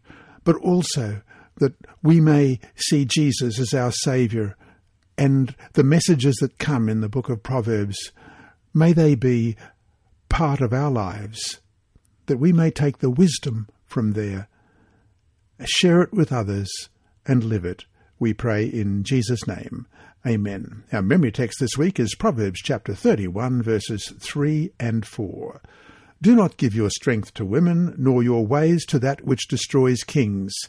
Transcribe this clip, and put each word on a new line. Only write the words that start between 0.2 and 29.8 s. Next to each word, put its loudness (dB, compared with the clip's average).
but 4
also -2
that 2
we 6
may 4
see 0
Jesus 0
as -2
our 0
Saviour, -2
and 2
the 4
messages 2
that -4
come 0
in -2
the -4
book -6
of -6
Proverbs, -4
may 4
they 4
be 0
part 0
of 0
our 0
lives, -6
that 0
we 4
may 4
take -2
the 0
wisdom 0
from -2
there, -6
share 4
it 0
with 2
others, -2
and 2
live -2
it. -8
We 2
pray -2
in -2
Jesus' -2
name. -12
Amen. -4
Our -2
memory 2
text -4
this -2
week 0
is -2
Proverbs -2
chapter -6
thirty-one, 0
verses -4
three -2
and -2
four. -10
"Do 8
not 4
give 0
your 0
strength -2
to -6
women, 2
nor 2
your 2
ways 2
to 0
that -2
which -2
destroys 0